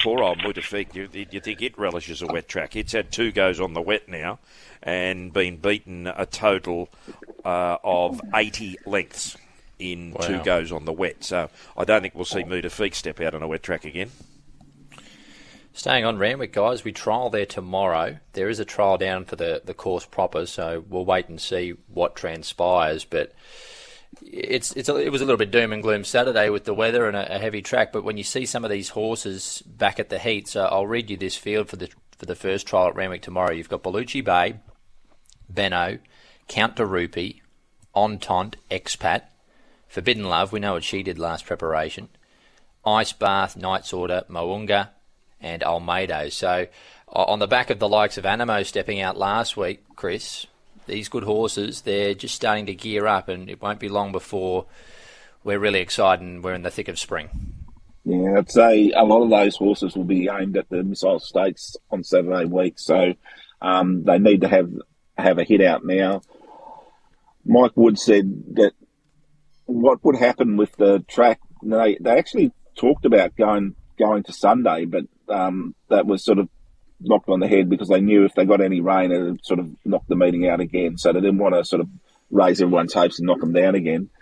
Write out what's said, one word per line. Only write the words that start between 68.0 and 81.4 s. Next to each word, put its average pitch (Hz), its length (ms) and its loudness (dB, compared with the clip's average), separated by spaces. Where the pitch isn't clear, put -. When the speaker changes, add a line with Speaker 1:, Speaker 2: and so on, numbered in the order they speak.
Speaker 3:
that 104 160 6
what 123 360 4
would 143 120 4
happen 120 420 2
with 104 200 0
the 101 300 4
track, 117 320 4
they, 110 400 2
they 87 160 4
actually 190 340 2
talked - 300 2
about 101 300 4
going, 104 400 2
going 107 240 2
to 98 100 -18
Sunday, 101 520 2
but, 85 180 -4
um, 92 460 -2
that 101 160 4
was 98 180 0
sort 98 160 4
of 98 80 2
knocked 110 260 2
on 95 140 2
the 101 80 2
head 98 200 4
because 92 200 0
they 92 100 6
knew 101 240 6
if 98 100 4
they 95 120 4
got 101 160 6
any 95 180 2
rain, 92 320 2
it 87 80 2
would 87 260 -4
sort 90 140 0
of 82 100 -6
knock 95 240 0
the 90 80 0
meeting 87 320 4
out 85 140 2
again. 87 360 -2
So 87 140 2
they 85 80 2
didn't 98 200 4
want 98 140 2